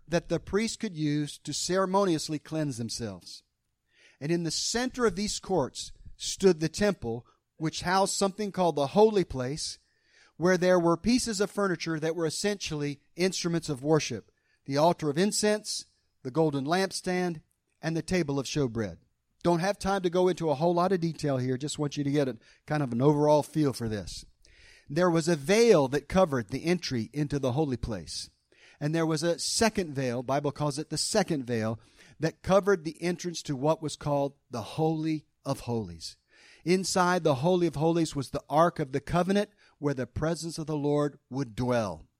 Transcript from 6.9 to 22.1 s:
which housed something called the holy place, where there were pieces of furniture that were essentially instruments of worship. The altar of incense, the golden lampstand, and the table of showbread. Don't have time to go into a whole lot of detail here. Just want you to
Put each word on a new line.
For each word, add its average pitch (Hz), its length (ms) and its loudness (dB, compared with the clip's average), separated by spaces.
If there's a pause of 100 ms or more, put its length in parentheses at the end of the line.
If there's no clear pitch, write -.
which 156 260 -4
housed 190 320 2
something 196 380 -2
called 170 240 0
the 143 120 2
holy 208 360 4
place, 131 540 -8 (580)
where 180 220 4
there 180 220 6
were 170 180 4
pieces 226 420 0
of 202 100 0
furniture 170 480 -2
that 160 180 -2
were 170 100 -2
essentially 151 760 -4 (160)
instruments 170 540 -2
of 131 140 -6
worship. 143 480 0 (340)
The 139 100 -4
altar 156 340 2
of 139 80 -2
incense, 208 680 0 (380)
the 127 80 -10
golden 143 340 2
lampstand, 180 720 -2 (420)
and 165 140 -2
the 160 60 -2
table 156 360 0
of 135 80 -2
showbread. 113 520 -2 (460)
Don't 170 160 4
have 196 200 -2
time 196 220 0
to 180 80 0
go 185 180 4
into 165 220 0
a 143 60 2
whole 170 180 2
lot 175 180 2
of 190 80 2
detail 151 380 0
here. 127 200 0
Just 143 220 -6
want 147 160 -4
you 147 80 -2
to 139 80 0